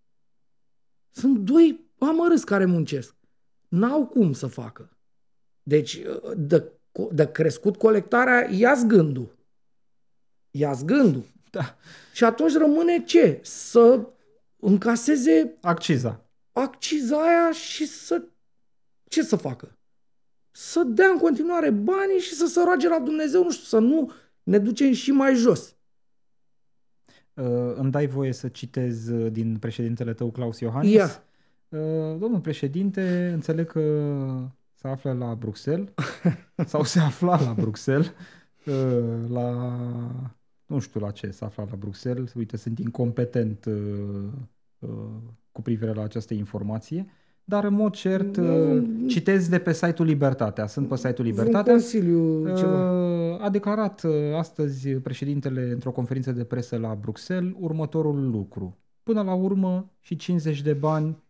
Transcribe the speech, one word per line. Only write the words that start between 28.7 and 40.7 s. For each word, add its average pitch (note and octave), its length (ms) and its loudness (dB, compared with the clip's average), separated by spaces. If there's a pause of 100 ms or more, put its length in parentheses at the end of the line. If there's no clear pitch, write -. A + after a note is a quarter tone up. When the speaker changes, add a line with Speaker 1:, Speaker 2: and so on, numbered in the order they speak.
Speaker 2:
uh, A#2 220 -2
din A2+ 280 -2
președintele A#2 540 -6
tău, A#2+ 180 -4
Claus A#2 280 -8
Iohannis? C3+ 340 2
Speaker 1:
Ia. F#3+ 300 4 (460)
Speaker 2:
Uh, D#3 100 -10 (400)
„Domnul G#3+ 200 -2
președinte, F3+ 920 -2
înțeleg D#3+ 380 -2
că D#3+ 100 -2 (920)
se - 140 -14
află C3+ 260 -6
la A#2+ 260 -4
Bruxelles, C#3 480 -4 (440)
Speaker 1:
<laughs> - 340 -8
Speaker 2:
sau D3 180 -2
se D#3+ 160 2
afla E3 420 2
la B2 120 0
Bruxelles, A2 580 0 (540)
uh, A#2+ 640 -2
la, B2 480 -4 (880)
nu D3 140 -4